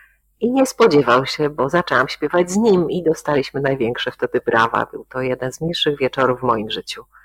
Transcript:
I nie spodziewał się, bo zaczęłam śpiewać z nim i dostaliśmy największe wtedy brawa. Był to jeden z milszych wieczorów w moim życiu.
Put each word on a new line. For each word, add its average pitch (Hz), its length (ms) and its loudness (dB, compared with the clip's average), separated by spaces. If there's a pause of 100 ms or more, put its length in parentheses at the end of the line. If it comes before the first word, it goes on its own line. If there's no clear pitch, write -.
(400)
I 240 120 0
nie 262 140 2
spodziewał 135 600 2
się, 151 240 -2
bo 139 180 -2
zaczęłam 143 400 0
śpiewać 175 420 0
z 190 60 -2
nim 202 340 4
i 170 120 -4
dostaliśmy 147 580 -2
największe 131 500 -2
wtedy - 360 -4
brawa. 113 460 2
Był - 120 -12
to - 160 -8
jeden 127 320 -4
z - 80 -18
milszych 160 380 -2
wieczorów 127 420 0
w - 20 -6
moim 113 280 -2
życiu. - 340 -10 (200)